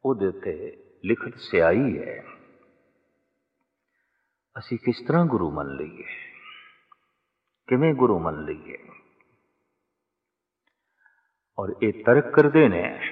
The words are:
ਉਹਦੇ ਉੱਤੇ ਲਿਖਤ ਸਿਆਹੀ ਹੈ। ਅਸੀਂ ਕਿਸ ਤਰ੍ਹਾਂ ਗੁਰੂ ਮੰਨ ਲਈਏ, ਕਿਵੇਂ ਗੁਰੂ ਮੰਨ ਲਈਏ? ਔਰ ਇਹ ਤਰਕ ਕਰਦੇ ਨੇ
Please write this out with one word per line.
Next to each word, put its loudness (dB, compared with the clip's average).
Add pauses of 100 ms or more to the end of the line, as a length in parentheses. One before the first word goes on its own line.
ਉਹਦੇ 0
ਉੱਤੇ -8 (220)
ਲਿਖਤ -2
ਸਿਆਹੀ 2
ਹੈ। -12 (2250)
ਅਸੀਂ -8
ਕਿਸ -4
ਤਰ੍ਹਾਂ 2
ਗੁਰੂ 0
ਮੰਨ -6
ਲਈਏ, -12 (1600)
ਕਿਵੇਂ 2
ਗੁਰੂ 4
ਮੰਨ -6
ਲਈਏ? -12 (2750)
ਔਰ -6 (100)
ਇਹ -2
ਤਰਕ 4
ਕਰਦੇ 6
ਨੇ -2 (120)